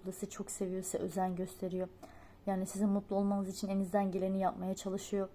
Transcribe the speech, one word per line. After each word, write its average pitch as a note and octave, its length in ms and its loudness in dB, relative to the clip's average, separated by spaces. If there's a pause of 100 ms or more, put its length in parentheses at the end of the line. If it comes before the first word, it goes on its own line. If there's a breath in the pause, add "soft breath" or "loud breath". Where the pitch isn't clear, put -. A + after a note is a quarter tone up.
olur, F#3 80 -4
sizi G3+ 160 -6
çok - 220 -8
seviyor, F#3 320 -2
size - 140 -2
özen F#3 380 0
gösteriyor. F#3 520 -2 (580 loud breath)
Yani F#3 200 2
sizin G3 240 2
mutlu G3+ 260 2
olmanız G3 340 4
için F#3+ 180 -4
elinizden G3 440 2
geleni F#3+ 280 2
yapmaya F#3 360 2
çalışıyor. G3 600 -2